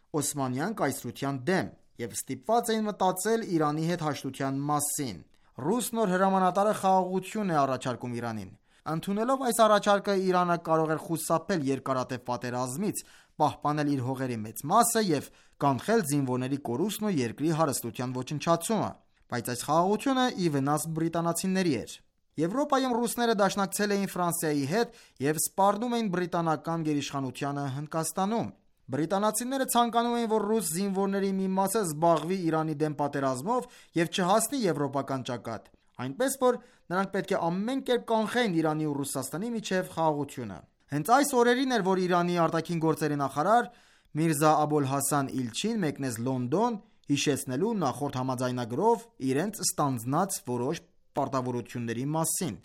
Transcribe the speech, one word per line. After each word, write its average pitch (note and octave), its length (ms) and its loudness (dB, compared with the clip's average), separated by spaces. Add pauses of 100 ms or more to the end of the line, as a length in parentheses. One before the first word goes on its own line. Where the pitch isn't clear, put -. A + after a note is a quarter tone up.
(140)
Օսմանյան C#3+ 600 -2
կայսրության C#3 640 -2
դեմ C#3 280 0 (260)
և A#2 200 -8
ստիպված A3+ 560 0
էին A3 140 0
մտածել G#3 600 0
Իրանի D#3 400 0
հետ E3+ 180 -2
հաշտության C3+ 580 -4
մասին։ C#3+ 580 -2 (400)
Ռուս F#3+ 300 0
նոր A3+ 220 0
հրամանատարը F#3+ 640 4
խաղաղություն F#3+ 760 0
է E3 80 2
առաջարկում B2+ 580 0
Իրանին։ A2+ 360 -6 (360)
Ընդունելով G3+ 540 0
այս A#3+ 180 0
առաջարկը՝ G3+ 640 6
Իրանը F3+ 400 2
կարող D#3+ 300 2
էր D3+ 100 0
խուսափել D#3+ 640 0
երկարատև C3 580 -2
պատերազմից, B2 800 -4 (320)
պահպանել D3 540 0
իր C#3 120 0
հողերի B2+ 380 -4
մեծ G#2+ 240 -10
մասը A3+ 400 4
և D3+ 240 0 (340)
կանխել D3 420 4
զինվորների C3+ 560 0
կորուստն F#3 480 -2
ու G#3 60 0
երկրի C3 380 0
հարստության B2+ 640 0
ոչնչացումը, D3+ 800 0 (420)
բայց A#2+ 160 -4
այս B2 140 -4
խաղաղությունը G#3 720 2
ի F3 160 0
վնաս D3 380 0
բրիտանացիների E3 880 0
էր։ G#2 200 -6 (440)
Եվրոպայում C4 560 2
ռուսները A#3 400 2
դաշնակցել G3+ 580 0
էին G3 120 0
Ֆրանսիայի E3+ 600 0
հետ G#3+ 340 -2 (180)
և D3 220 0
սպառնում G3+ 560 2
էին A3+ 140 0
բրիտանական E3 760 -2
գերիշխանությանը C#3+ 840 -4
Հնդկաստանում։ D#3+ 800 -2 (400)
Բրիտանացիները G#3+ 800 0
ցանկանում A#3+ 480 2
էին, A#3 140 0
որ G#3+ 160 2
ռուս G#3 240 0
զինվորների G3 600 0
մի F#3+ 180 0
մասը F#3+ 320 0
զբաղվի E3 600 2
Իրանի D#3+ 340 0
դեմ D3+ 200 0
պատերազմով C#3+ 720 -2 (280)
և E3 140 2
չհասնի A3 520 2
եվրոպական C#3 640 0
ճակատ, A2+ 420 -8 (320)
այնպես A3 380 -2
որ B3 220 2 (260)
նրանք F#3+ 260 -2
պետք F#3 240 -2
է - 60 0
ամեն G#3 420 -2
կերպ B3 240 0
կանխեին A3 500 0
Իրանի D#3 300 0
ու C#3+ 80 -2
Ռուսաստանի C#3+ 560 -6
միջև F#3+ 400 -2
խաղաղությունը։ C#3+ 680 -2 (280)
Հենց D3+ 220 -2
այս C4+ 240 6
օրերին B3 420 4
էր, G#3 100 2
որ F#3+ 140 2
Իրանի F3 380 2
արտաքին E3 420 0
գործերի D#3 380 2
նախարար D3+ 520 2 (460)
Միրզա D#3 400 4
Աբոլ D3 320 2
Հասան C#3 420 0
Իլչին C3 480 -4
մեկնեց C#3 400 -2
Լոնդոն՝ C3 600 0 (280)
հիշեցնելու C#3 680 0
նախորդ C#3+ 420 -2
համաձայնագրով B2+ 840 -2 (200)
իրենց C#3+ 380 -2
ստանձնած D3 840 -2
որոշ B2 380 -4 (360)
պարտավորությունների B2 920 -2
մասին։ D#3 480 -2 (100)